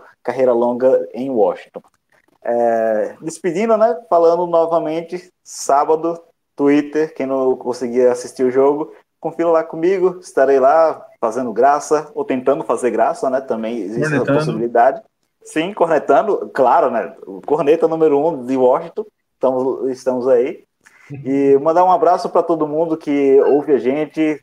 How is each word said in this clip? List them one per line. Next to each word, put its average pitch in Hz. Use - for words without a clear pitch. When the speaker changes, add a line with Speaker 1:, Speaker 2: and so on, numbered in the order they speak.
Speaker 1:
carreira 127
longa 120
em 131
Washington. 101
É, 113
despedindo, 185
né, 220
falando 175
novamente, 165
sábado, 160
Twitter, 147
quem 143
não 131
conseguir 123
assistir 123
o 127
jogo, 143
confira 165
lá 160
comigo, 180
estarei 135
lá 151
fazendo 117
graça, 143
ou 147
tentando 135
fazer 120
graça, 135
né, 131
também 117
existe 110
essa 151
Speaker 2:
Cornetando. 139
Speaker 1:
possibilidade. 120
Sim, 170
cornetando, 156
claro, 135
né, 101
o 95
corneta 160
número 156
um 143
de 131
Washington, 156
então 131
estamos 127
aí. 127
E 139
mandar 160
um 185
abraço 170
pra 175
todo 160
mundo 160
que 139
ouve 147
a 131
gente, 147